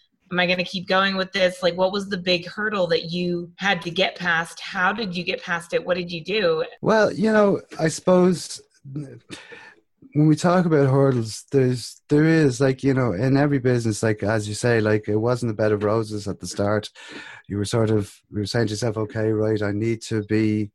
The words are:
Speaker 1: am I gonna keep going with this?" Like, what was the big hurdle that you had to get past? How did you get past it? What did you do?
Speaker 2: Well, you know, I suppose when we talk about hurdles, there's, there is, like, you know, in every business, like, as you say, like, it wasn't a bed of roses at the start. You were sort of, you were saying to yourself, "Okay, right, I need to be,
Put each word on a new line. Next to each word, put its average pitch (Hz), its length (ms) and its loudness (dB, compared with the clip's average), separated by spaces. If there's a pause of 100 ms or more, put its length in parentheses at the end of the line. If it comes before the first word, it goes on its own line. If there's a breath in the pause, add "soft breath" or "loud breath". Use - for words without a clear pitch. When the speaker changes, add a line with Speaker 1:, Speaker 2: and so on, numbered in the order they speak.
(300 soft breath)
Speaker 1:
am 175 80 -4
I 180 80 2
gonna 180 160 0
keep 175 240 -8
going 190 300 0
with 185 160 -4
this?" 185 280 0
Like, 175 160 0
what 185 140 2
was 196 180 -4
the 202 100 -4
big 175 280 0
hurdle 208 400 -4
that 165 240 -2
you 175 460 -4
had 185 260 -2
to 175 80 -8
get 185 240 0
past? 170 460 -4
How 190 320 -2
did 208 240 -6
you 175 80 -6
get 185 180 -6
past 170 320 -6
it? 165 100 -2
What 180 120 0
did 175 160 -6
you 165 100 -8
do? 170 420 0 (180)
Speaker 2:
Well, 214 300 4
you 214 200 0
know, 208 280 4 (200)
I 160 80 2
suppose 180 720 2 (1500 loud breath)
when 151 140 4
we 151 80 6
talk 180 300 2
about 143 220 4
hurdles, 131 640 2
there's, 127 500 0 (100)
there 147 160 6
is, 151 340 4
like, 135 240 2
you 135 100 4
know, 123 180 2
in 131 240 2
every 143 220 2
business, 117 460 0
like, 110 180 0
as 104 260 -2
you 107 60 -6
say, 117 260 2
like, 107 280 0
it 104 80 0
wasn't 117 340 -2
a 104 40 -4
bed 107 180 2
of 101 100 0
roses 107 460 -2
at 90 100 -6
the 95 80 -12
start. 104 440 -2 (580 loud breath)
You 98 100 -6
were 104 60 -2
sort 113 260 0
of, 104 240 -2 (160)
you 104 80 -8
were 104 80 -4
saying 117 220 0
to 107 60 -8
yourself, 107 220 -4
"Okay, 110 360 -2
right, 107 280 0
I 101 120 -2
need 110 300 -4
to 110 240 -4
be, 107 480 0